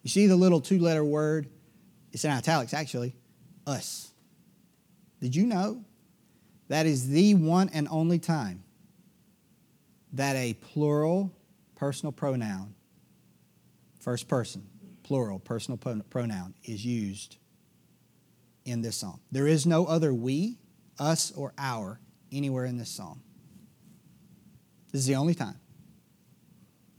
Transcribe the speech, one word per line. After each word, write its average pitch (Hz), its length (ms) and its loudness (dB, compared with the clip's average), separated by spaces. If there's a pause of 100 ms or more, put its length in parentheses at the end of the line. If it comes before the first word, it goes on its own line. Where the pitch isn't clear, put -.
You 135 60 -6
see 202 180 6
the 185 80 8
little 180 240 6
two-letter 165 440 2
word? 151 440 0 (640)
It's 143 140 -6
in 151 60 2
italics, 135 420 0
actually. 127 420 -6 (500)
Us. - 460 -8 (1080)
Did 127 140 -2
you 196 100 4
know 214 400 -2 (800)
that 156 180 2
is 131 220 2
the 190 280 6
one 180 380 4
and 151 160 -2
only 165 300 2
time 110 440 -4 (1500)
that 135 220 0
a 123 200 -2
plural 156 760 0 (440)
personal 143 360 -6
pronoun, 107 600 -4 (1300)
first 123 260 -6
person, 117 400 -4 (360)
plural 110 360 -4
personal 117 380 -8
pro-, 110 320 -8
pronoun, 104 440 -6 (120)
is 107 200 -10
used 107 520 -6 (1300)
in 120 160 -4
this 113 160 -6
psalm? 92 240 -10 (100)
There 135 160 2
is 156 200 4
no 165 180 4
other 160 280 2
we, 139 440 -2 (400)
us, 160 340 0
or 139 260 -10
our 117 420 -6 (320)
anywhere 135 340 -4
in 123 120 -6
this 113 120 -10
psalm. - 320 -14 (1700)
This 139 100 -2
is 127 60 0
the 135 80 2
only 165 200 2
time. 107 240 -8 (1400)